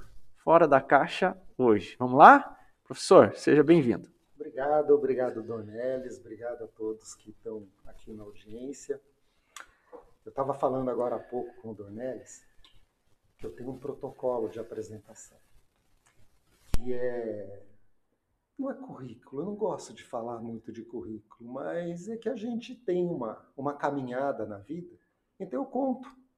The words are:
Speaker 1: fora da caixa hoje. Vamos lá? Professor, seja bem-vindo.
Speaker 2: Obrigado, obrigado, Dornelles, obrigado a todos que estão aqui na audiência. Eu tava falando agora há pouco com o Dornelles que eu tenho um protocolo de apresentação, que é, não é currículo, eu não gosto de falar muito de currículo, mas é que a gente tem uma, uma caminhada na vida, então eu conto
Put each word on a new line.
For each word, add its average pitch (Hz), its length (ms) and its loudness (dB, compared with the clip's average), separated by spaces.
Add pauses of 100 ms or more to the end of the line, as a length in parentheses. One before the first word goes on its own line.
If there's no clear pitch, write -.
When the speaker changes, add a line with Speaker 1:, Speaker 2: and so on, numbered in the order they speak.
(360)
Speaker 1:
fora 165 320 6
da 135 140 6
caixa 175 520 2 (220)
hoje. 110 420 4
Vamos 127 200 0
lá? 254 360 10 (300)
Professor, 123 520 8
seja 143 280 4
bem-vindo. 139 480 2 (220)
Speaker 2:
Obrigado, 147 560 0
obrigado, 127 520 0
Dornelles, 117 760 -8
obrigado 113 460 -14
a 107 40 -14
todos 110 460 -12
que - 160 -20
estão 110 360 -16 (200)
aqui - 260 -18
na 107 100 -16
audiência. 113 800 -14 (1300)
Eu 110 40 -18
tava 131 220 -4
falando 131 380 -4
agora 120 260 -4
há 113 40 -10
pouco 123 420 -12
com 113 80 -14
o 107 40 -14
Dornelles 107 680 -14 (960)
que - 80 -12
eu - 40 -12
tenho 123 200 -14
um 127 80 -12
protocolo 127 720 -6
de 117 100 -12
apresentação, 110 800 -16 (1300)
que 123 220 6
é, 110 680 -4 (960)
não 269 120 -6
é 240 40 -8
currículo, 131 680 -14
eu 175 40 -8
não 208 80 -8
gosto 185 380 -6
de 110 100 -20
falar 120 380 -10
muito 113 320 -12
de 110 100 -14
currículo, 113 680 -16
mas 170 560 -10
é 226 80 -10
que 220 120 -10
a 254 80 -4
gente 233 380 -10
tem 180 320 -2
uma, 127 480 -8
uma 139 200 -4
caminhada 135 720 -4
na 101 120 -12
vida, 160 360 -14 (440)
então 247 220 -8
eu 277 60 -6
conto 262 420 -4 (300)